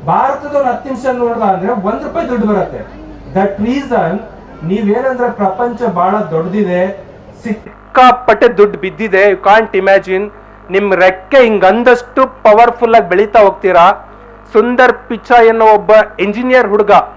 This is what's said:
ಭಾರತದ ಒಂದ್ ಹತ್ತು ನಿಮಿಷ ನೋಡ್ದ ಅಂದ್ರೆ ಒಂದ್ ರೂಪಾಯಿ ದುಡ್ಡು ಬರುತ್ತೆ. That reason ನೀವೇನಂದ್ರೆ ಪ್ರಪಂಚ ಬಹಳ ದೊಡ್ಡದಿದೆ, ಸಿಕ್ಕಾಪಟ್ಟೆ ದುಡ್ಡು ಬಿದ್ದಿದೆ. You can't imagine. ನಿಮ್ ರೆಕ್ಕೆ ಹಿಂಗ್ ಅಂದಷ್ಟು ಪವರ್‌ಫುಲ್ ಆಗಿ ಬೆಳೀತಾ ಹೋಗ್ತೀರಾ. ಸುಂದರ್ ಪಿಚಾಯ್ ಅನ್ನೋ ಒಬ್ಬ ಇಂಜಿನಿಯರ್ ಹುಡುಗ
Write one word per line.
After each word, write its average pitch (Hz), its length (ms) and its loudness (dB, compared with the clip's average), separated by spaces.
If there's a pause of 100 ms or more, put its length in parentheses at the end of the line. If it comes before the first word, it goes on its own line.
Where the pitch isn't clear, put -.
ಭಾರತದ 277 500 -4
ಒಂದ್ 269 120 0
ಹತ್ತು 262 220 -6
ನಿಮಿಷ 254 160 -10 (100)
ನೋಡ್ದ 233 260 -4
ಅಂದ್ರೆ 190 300 -2
ಒಂದ್ 233 320 -6
ರೂಪಾಯಿ 339 260 -8
ದುಡ್ಡು 208 180 -2
ಬರುತ್ತೆ. 190 300 -4 (560)
That 202 360 -2
reason 233 520 -4 (420)
ನೀವೇನಂದ್ರೆ 226 680 -2
ಪ್ರಪಂಚ 240 520 -4
ಬಹಳ 175 320 -2 (160)
ದೊಡ್ಡದಿದೆ, 185 720 -4 (400)
ಸಿಕ್ಕಾಪಟ್ಟೆ 233 1120 0
ದುಡ್ಡು 202 200 2
ಬಿದ್ದಿದೆ. 190 540 0
You 185 120 -2
can't 208 400 2
imagine. 196 480 0 (380)
ನಿಮ್ 196 240 -2
ರೆಕ್ಕೆ 185 440 0
ಹಿಂಗ್ 220 280 2
ಅಂದಷ್ಟು 240 800 0
ಪವರ್‌ಫುಲ್ 233 520 2
ಆಗಿ 196 140 2
ಬೆಳೀತಾ 214 300 0
ಹೋಗ್ತೀರಾ. 190 680 2 (480)
ಸುಂದರ್ 240 400 2 (140)
ಪಿಚಾಯ್ 233 420 2
ಅನ್ನೋ 226 160 0
ಒಬ್ಬ 208 260 4 (280)
ಇಂಜಿನಿಯರ್ 233 480 0
ಹುಡುಗ 202 240 0 (260)